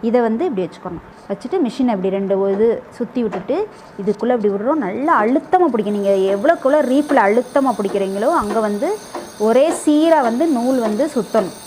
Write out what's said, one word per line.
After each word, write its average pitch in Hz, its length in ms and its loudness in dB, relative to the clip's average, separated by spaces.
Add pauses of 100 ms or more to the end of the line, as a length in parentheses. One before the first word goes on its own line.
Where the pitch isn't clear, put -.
இதை 233 200 2
வந்து 226 200 -2
இப்படி 196 180 -2
வச்சுக்கணும். 170 380 -12 (240)
வச்சுட்டு 240 380 -6
மிஷினை 247 300 0
இப்படி 190 200 0
ரெண்டு 196 200 0 (180)
இது 214 140 2 (300)
சுத்தி 247 280 -6
விட்டுட்டு 190 320 -4 (440)
இதுக்குள்ள 220 360 0
இப்படி 208 160 0
விடுறோம். 254 320 -2
நல்லா 247 280 -2 (100)
அழுத்தமா 320 500 2
பிடிக்கணும். 208 260 -2
நீங்க 196 160 2 (200)
எவ்வளவுக்குள்ள 285 440 2 (120)
ரீஃபில் 285 360 2
அழுத்தமா 247 520 0
பிடிக்கிறீங்களோ 202 520 -2 (100)
அங்க 202 160 -2 (100)
வந்து 208 220 -2 (580)
ஒரே 254 200 4 (160)
சீரா 311 360 4 (100)
வந்து 247 160 0 (120)
நூல் 254 200 0 (100)
வந்து 214 180 0 (100)
சுத்தணும். 202 400 -2 (120)